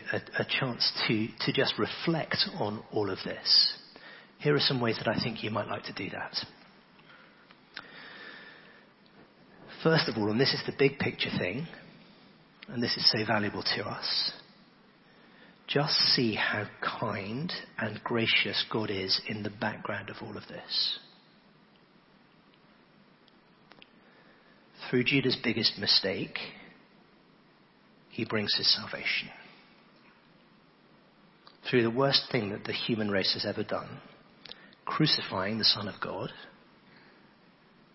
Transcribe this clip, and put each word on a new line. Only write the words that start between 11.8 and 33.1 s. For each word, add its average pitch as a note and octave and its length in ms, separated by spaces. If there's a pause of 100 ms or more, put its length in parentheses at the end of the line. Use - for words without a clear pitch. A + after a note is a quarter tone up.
and A#2 140
this A#2 160
is - 140
so G#2+ 140
valuable G#2 380
to - 240
us, - 440 (1400)
just D3 260
see A2+ 420
how G#2 320 (140)
kind A2 680 (280)
and A2 240
gracious A2+ 680
God G#2+ 200
is F#2+ 360
in G#2+ 160
the G#2 60
background G#2 600
of G2+ 120
all G#2 160
of - 100
this. - 520 (4000)
Through B2 160
Judah's C3 380
biggest A2 360
mistake, G2+ 580 (1700)
he A#2 160
brings G#2+ 300
his - 200
salvation. - 540 (2500)
Through B2 120
the A2+ 80
worst C3+ 420
thing G#2 200
that A2 120
the G#2+ 100
human G#2+ 360
race G2 240